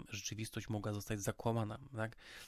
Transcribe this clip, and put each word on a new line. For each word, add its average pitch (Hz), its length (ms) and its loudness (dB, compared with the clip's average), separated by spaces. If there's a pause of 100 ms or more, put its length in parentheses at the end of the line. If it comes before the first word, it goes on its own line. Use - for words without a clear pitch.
rzeczywistość 104 600 -2
mogła 107 240 2
zostać 104 280 0
zakłamana, 113 580 2 (160)
tak? 110 200 0 (320)